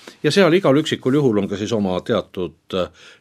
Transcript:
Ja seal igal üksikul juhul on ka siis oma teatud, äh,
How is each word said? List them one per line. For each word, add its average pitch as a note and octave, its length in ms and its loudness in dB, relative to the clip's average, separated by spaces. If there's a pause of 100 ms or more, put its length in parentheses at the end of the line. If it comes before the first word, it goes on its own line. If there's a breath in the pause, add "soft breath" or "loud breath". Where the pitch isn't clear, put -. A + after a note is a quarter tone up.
(220 loud breath)
Ja D3+ 120 0
seal F3 200 4
igal D#3 240 2
üksikul C3 400 -2
juhul A#2 240 2
on G2 80 -4
ka G2+ 80 -6
siis G2+ 160 -4
oma G2 220 0 (100)
teatud, F#2 720 -6
äh, - 320 -8 (120)